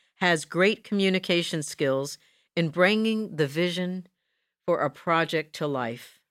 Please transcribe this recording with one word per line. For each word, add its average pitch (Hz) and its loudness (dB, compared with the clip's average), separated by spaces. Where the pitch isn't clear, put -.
has 170 2
great 190 2
communication 185 0
skills 139 -2
in 170 0
bringing 214 2
the 151 2
vision 180 -4
for 170 0
a 147 0
project 160 -2
to 156 -4
life. 123 -6